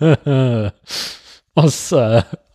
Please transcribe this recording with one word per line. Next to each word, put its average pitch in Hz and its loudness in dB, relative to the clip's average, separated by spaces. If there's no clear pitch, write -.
<laughs> 131 0
aus, - 0
äh, 117 2